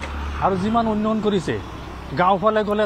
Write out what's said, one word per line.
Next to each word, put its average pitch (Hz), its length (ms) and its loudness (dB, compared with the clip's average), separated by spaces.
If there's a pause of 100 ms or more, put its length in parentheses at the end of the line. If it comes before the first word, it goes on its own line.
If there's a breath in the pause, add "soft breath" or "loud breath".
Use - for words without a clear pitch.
(420)
আৰু 185 220 2
যিমান 226 240 2
উন্নয়ন 220 380 0
কৰিছে, 175 300 0 (640)
গাঁওফালে 202 440 4
গ'লে 208 220 2